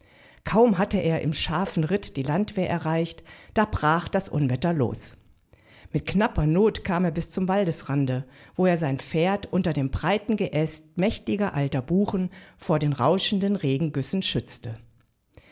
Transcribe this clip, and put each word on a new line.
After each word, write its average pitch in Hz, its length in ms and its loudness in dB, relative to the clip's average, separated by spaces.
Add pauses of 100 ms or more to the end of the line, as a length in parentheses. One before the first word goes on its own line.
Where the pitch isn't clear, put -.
(440)
Kaum 220 340 4
hatte - 200 0
er 160 220 0
im 151 120 -2
scharfen 170 500 -2
Ritt - 340 -2
die 135 60 -2
Landwehr 180 480 -2
erreicht, 165 540 -2 (300)
da 214 100 4
brach 170 420 0
das - 220 -2
Unwetter 143 440 0
los. - 440 -2 (760)
Mit - 140 -2
knapper 190 400 0
Not 202 380 2
kam 180 220 0
er 165 40 0
bis 156 200 -4
zum 185 180 -2
Waldesrande, 143 760 0 (300)
wo 185 120 2
er 175 120 4
sein 135 220 0
Pferd 185 520 0
unter 175 200 0
dem 135 180 0
breiten 208 460 0
Geäst 156 600 -2
mächtiger 202 580 -2
alter 143 280 0
Buchen 185 480 0 (260)
vor 156 220 0
den 147 140 0
rauschenden 190 640 2
Regengüssen 147 640 -2
schützte. - 540 -4 (760)